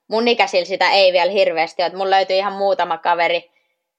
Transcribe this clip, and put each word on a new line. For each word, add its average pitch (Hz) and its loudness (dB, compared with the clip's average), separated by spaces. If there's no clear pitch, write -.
mun 226 0
ikäisillä 202 0
sitä 180 0
ei 190 4
vielä 180 2
hirveästi 175 -2
ole. 170 -4
Mun 196 -4
löytyy 190 2
ihan 196 -2
muutama 185 -2
kaveri, 170 -2